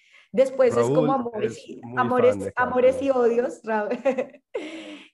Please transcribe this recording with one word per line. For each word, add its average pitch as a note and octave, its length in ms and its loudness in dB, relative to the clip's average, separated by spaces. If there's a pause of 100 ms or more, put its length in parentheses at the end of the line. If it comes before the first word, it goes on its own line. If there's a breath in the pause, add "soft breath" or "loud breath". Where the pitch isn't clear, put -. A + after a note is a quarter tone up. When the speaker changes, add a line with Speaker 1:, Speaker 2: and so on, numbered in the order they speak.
(300 soft breath)
Speaker 1:
Después B3+ 460 2
es E3 140 2
como B3 180 4
Speaker 2:
Raúl C4+ 140 0
Speaker 1:
amores A3+ 320 -6
Speaker 2:
es - 160 -18
Speaker 1:
y, - 120 -16
Speaker 2:
muy A#3+ 160 -8
Speaker 1:
amores, B3 340 4
Speaker 2:
fan G3+ 80 -2
de G3 180 -8
Speaker 1:
amores B3+ 440 2
y C#4 60 -2
Speaker 2:
Cardano. B3+ 180 2
Speaker 1:
odios, A#3+ 380 0
Raúl. G#3+ 260 -4
<laughs> B3+ 540 -4 (720 loud breath)